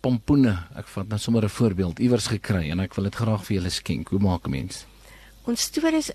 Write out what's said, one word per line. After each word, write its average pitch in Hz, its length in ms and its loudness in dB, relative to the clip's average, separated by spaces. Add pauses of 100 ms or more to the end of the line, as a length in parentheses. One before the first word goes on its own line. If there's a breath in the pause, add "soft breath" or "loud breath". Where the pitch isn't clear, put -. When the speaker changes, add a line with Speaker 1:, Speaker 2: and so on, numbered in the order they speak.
Speaker 1:
pompoene, 127 480 4 (240)
ek 95 80 -10
vat 98 220 -8
nou 107 100 -2
sommer 113 280 2
'n 101 40 2
voorbeeld, 95 500 0
iewers 123 280 2
gekry 98 420 -2
en 85 100 -2
ek 95 140 -4
wil 98 160 -2
dit - 60 -8
graag 110 300 -2
vir 104 120 -2
julle 90 120 -2
skenk. 76 400 -4
Hoe 95 100 0
maak 92 260 2
'n - 60 -4
mens? 67 340 -8 (600 soft breath)
Speaker 2:
Ons 240 160 -2
stoor 320 320 -2
is 311 220 -2